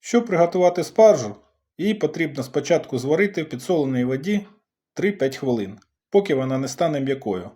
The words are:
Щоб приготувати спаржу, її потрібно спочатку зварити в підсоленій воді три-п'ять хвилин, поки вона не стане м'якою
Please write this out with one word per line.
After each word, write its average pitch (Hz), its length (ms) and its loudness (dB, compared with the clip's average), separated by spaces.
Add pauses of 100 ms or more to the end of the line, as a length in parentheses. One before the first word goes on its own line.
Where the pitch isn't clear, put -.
Щоб 233 200 0
приготувати 175 580 2
спаржу, 156 520 4 (420)
її 208 160 0
потрібно 151 480 -4
спочатку 143 560 -2
зварити 165 440 0
в 156 60 -8
підсоленій 135 560 -2
воді 160 420 -2 (480)
три-п'ять 170 420 -2
хвилин, 113 420 -4 (320)
поки 190 240 2
вона 131 240 -2
не 135 100 -4
стане 151 320 -2
м'якою 117 560 -4